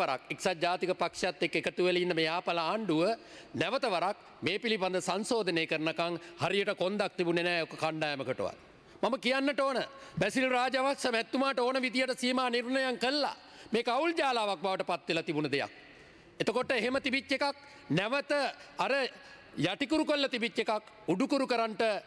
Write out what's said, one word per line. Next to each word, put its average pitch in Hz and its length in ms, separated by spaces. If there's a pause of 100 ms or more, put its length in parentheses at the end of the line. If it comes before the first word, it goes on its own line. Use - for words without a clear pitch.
වරක් 143 200 (120)
එක්සත් 180 320
ජාතික 180 260 (100)
පක්ෂයත් 180 440
එක්ක 160 140
එකතු - 280
වෙලා 180 180
ඉන්න 180 120
මේ 160 120
යාපල 170 320
ආණ්ඩුව 175 400 (600)
නැවත 226 320
වරක් 175 240 (280)
මේ 175 180
පිළිබඳ 185 440
සංශෝධනය 185 640
කරනකම් 160 420 (300)
හරියට 196 280 (100)
කොන්දක් 196 360
තිබුණේ 170 300
නෑ 175 180
ඔක - 80 (100)
කණ්ඩායමකටවත්. 143 720 (460)
මම 226 120 (100)
කියන්නට 269 400
ඕන 269 140 (400)
බැසිල් 233 360
රාජපක්ෂ 262 500 (100)
මැතිතුමාට 262 500
ඕන 262 200
විදියට 254 380
සීමා 254 320
නිර්ණයන් 254 480
කළා. 269 320 (380)
මේක 233 220
අවුල් 320 160 (100)
ජාලාවක් 214 440
බවට 190 240
පත් 175 200
වෙලා 165 200
තිබුණ 151 260
දෙයක්. 117 160 (720)
එතකොට 233 380
එහෙම 254 260
තිබිච්ච 269 320
එකක් 285 80 (540)
නැවත 254 320 (540)
අර 240 80 (760)
යටිකුරු 285 400
කරලා 277 260
තිබිච්ච 226 280
එකක් 226 80 (420)
උඩුකුරු 269 340
කරන්ට 226 360 (240)